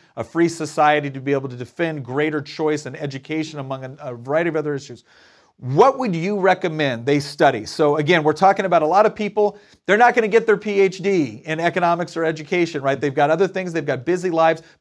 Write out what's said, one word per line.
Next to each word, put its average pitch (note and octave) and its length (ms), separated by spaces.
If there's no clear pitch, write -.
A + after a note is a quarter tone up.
a A2+ 80
free E3+ 260
society, D3+ 600
to C3+ 80
be C#3 140
able C3+ 160
to B2 60
defend D3 480
greater D3 380
choice D3+ 460
and C3 100
education D3+ 600
among C3 240
a, C3 160
a C3+ 160
variety C#3+ 320
of D#3 80
other D3+ 180
issues. C3 300
What G#3+ 420
would G#3+ 160
you F#3+ 240
recommend D#3 680
they C#3+ 140
study? C3+ 480
So D3+ 300
again, D#3 260
we're D3+ 100
talking F#3+ 320
about E3+ 160
a D3+ 60
lot G3 180
of G#3 80
people, G#3 460
they're G3 120
not A#3+ 180
gonna A3 120
get A3 200
their G#3 100
P G3+ 220
H F#3+ 180
D D#3+ 480
in D#3+ 140
economics E3+ 580
or E3 80
education, D#3+ 560
right? C#3 180
They've C#3+ 140
got D3 160
other E3+ 180
things, F#3 240
they've D#3+ 140
got B2+ 180
busy F3 280
lives, D#3+ 320